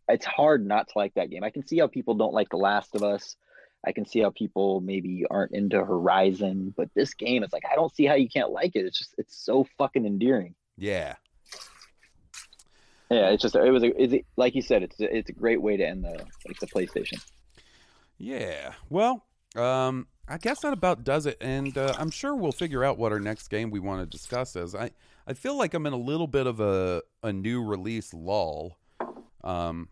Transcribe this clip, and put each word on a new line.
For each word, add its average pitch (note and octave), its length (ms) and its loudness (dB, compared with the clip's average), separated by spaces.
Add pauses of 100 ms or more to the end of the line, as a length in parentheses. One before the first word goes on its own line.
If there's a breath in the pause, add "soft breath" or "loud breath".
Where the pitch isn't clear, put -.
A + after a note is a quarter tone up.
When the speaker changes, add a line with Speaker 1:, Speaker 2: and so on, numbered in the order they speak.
Speaker 1:
it's - 180 2
hard C#3+ 400 4
not G#2 240 2
to - 80 -4
like G2+ 180 0
that F2+ 160 0
game. F2+ 120 -8
I A2 60 -4
can C#3+ 160 -8
see E3 140 2
how D3 80 6
people A#2 280 -2
don't A2 180 2
like G#2+ 160 2
The E2 80 -4
Last G2 380 2
of G#2 80 0
Us. G2+ 320 -2 (520 soft breath)
I - 40 0
can - 140 -6
see - 140 0
how G2+ 120 4
people F#2+ 500 0
maybe F#2 480 -4
aren't - 240 0
into G2+ 300 0
Horizon, F#2+ 920 2
but - 200 -2
this A#2+ 180 2
game, A#2+ 300 0
it's F#2 100 -6
like, - 180 -6
I C#3 40 2
don't D#3+ 200 2
see D3 100 6
how C#3+ 100 6
you C3 140 4
can't B2+ 220 0
like - 240 -2
it. G2 100 2
It's F2+ 120 -4
just, - 200 -8
it's - 200 -8
so C3 280 2 (120)
fucking C3 280 0
endearing. G2+ 500 2 (200)
Speaker 2:
Yeah. F#2 400 -4 (2000 soft breath)
Speaker 1:
Yeah, G#2 180 6
it's G#2+ 140 6
just, A2+ 120 0
it B2 160 8
was B2+ 120 6
a, A#2+ 180 4
it's B2+ 120 4
a, - 120 0 (100)
like B2 200 4
you C3 80 0
said, G2+ 180 4
it's - 180 -10
a, G#2+ 160 -2
it's - 140 -4
a - 40 -14
great A2+ 280 0
way G#2 160 2
to F#2 100 2
end F#2 160 -6
the, E2+ 220 -10 (220)
like, - 120 -14
the G2+ 60 -4
PlayStation. - 580 -4 (920 soft breath)
Speaker 2:
Yeah. F2+ 560 -8 (160)
Well, A3 360 0 (300)
um, C3 520 -2 (200)
I D3+ 120 -8
guess C4+ 220 -4
that D4 120 -2
about F3 300 0
does C#3+ 240 0
it, B2 120 -4
and, C3+ 380 -4
uh, C3+ 220 0
I'm D#3 100 -4
sure C#4 260 -6
we'll F3 160 -2
figure C#3 320 -4
out C3+ 140 0
what A2 140 0
our G#2+ 80 -2
next G#2+ 300 -8
game A2 200 -4
we G2+ 100 -6
wanna F#2+ 280 -6
discuss B2 480 -8
is. F2 180 -8
I, A2 160 -6 (380 soft breath)
I C3+ 60 -8
feel C4+ 220 -6
like G3+ 200 -2
I'm D#3 100 -4
in C#3+ 80 -4
a B2 40 -4
little D3 300 -2
bit C3 200 0
of A2+ 120 -4
a, F#2 440 0 (180)
a A2 100 -4
new A2+ 320 -4
release G#2 480 -6
lull. E2+ 680 -4 (640 loud breath)
Um, E2+ 480 -4